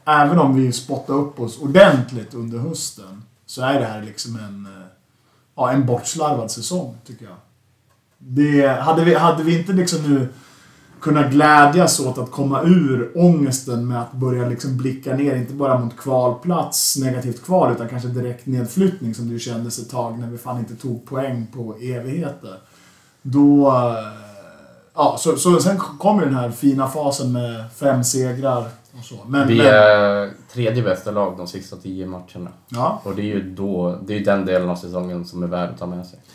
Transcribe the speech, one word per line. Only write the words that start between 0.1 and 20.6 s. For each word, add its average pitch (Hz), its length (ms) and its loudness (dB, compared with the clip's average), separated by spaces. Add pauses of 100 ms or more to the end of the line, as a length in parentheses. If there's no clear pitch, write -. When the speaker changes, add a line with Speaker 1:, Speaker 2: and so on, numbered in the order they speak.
Speaker 1:
om 135 160 4
vi 131 160 2
spottade 139 480 -4
upp 143 200 -6
oss 113 200 -8
ordentligt 135 760 4
under 117 240 -8
hösten 107 640 -10 (220)
så - 160 -12
är 135 180 2
det 120 60 -2
här 107 160 -10
liksom 107 340 -12
en, 101 300 -14
eh, 92 200 -20 (720)
ja, 127 160 -2
en 131 140 2
bortslarvad 127 680 -2
säsong, 123 440 -6 (120)
tycker 117 180 -20
jag. 90 100 -20 (800)
Det, 139 500 2
hade 160 360 2
vi, 170 120 6
hade 160 280 2
vi 165 160 2
inte 196 140 -4
liksom 156 400 0
nu 127 140 2 (760)
kunnat 147 300 2
glädjas 151 680 6
åt 127 180 -4
att 120 140 -8
komma 135 300 -2
ur 147 540 2
ångesten 135 720 2
med 123 140 -2
att 123 120 -10
börja 123 360 -2
liksom 123 280 -4
blicka 127 380 -4
ner, 139 200 0
inte 123 180 -6
bara 135 260 0
mot 117 180 -6
kvalplats, 156 1000 -2
negativt 123 480 -4
kval, 180 260 2
utan 117 180 -6
kanske 123 200 -8
direkt 123 360 -8
nedflyttning 123 680 -2
som 117 120 -8
det 117 60 -6
ju 117 60 -8
kändes 117 400 -8
ett 117 100 -14
tag 117 300 -6
när 117 80 -10
vi 120 100 -12
fan 123 220 -10
inte 110 160 -10